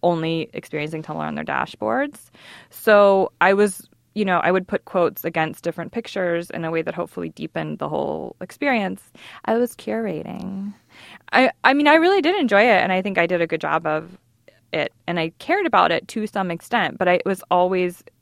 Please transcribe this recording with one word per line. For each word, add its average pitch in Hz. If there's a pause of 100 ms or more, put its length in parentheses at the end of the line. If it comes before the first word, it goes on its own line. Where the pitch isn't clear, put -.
only 165
experiencing 156
Tumblr 156
on -
their 156
dashboards. 240 (420)
So 202
I 185
was, 202 (280)
you 208
know, 180
I -
would 185
put -
quotes -
against 160
different 170
pictures 175
in 165
a 160
way 165
that 165
hopefully 170
deepened 156
the 147
whole -
experience. 202 (440)
I 220
was 240
curating. 196 (580)
I, 254 (120)
I 262
mean, 294
I 294
really 359
did 339
enjoy 214
it, 233
and 185
I 185
think 190
I 170
did 175
a 170
good 160
job 156
of 160 (560)
it, 151 (160)
and 170
I 165 (100)
cared 370
about 185
it 170
to 214
some 190
extent, 175
but 185
I, 180
it 180
was 190
always 180 (180)